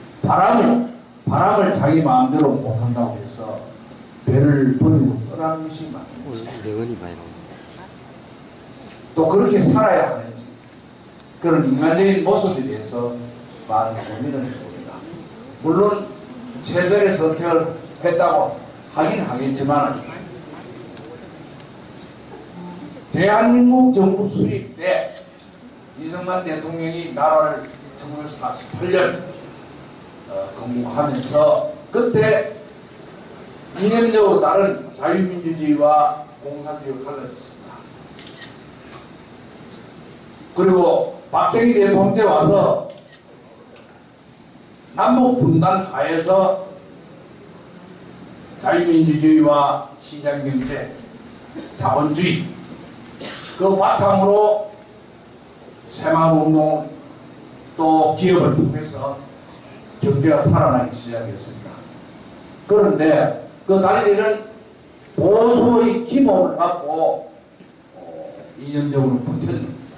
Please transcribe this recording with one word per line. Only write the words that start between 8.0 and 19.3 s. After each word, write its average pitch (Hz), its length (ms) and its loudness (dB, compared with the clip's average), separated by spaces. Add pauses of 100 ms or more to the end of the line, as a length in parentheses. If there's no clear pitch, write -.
또 160 140 2
그렇게 196 340 4
살아야 - 480 4
하는지, - 240 -10 (1040)
그런 156 260 2
인간적인 175 580 2
모습에 185 380 0
대해서 120 500 -6 (560)
많은 110 340 -2
고민을 127 440 -8
해봅니다. - 480 -14 (680)
물론 196 440 2 (560)
최선의 185 520 2
선택을 160 600 0 (280)
했다고 175 560 2 (360)
하긴 - 260 0
하겠지만 135 840 -2 (3000)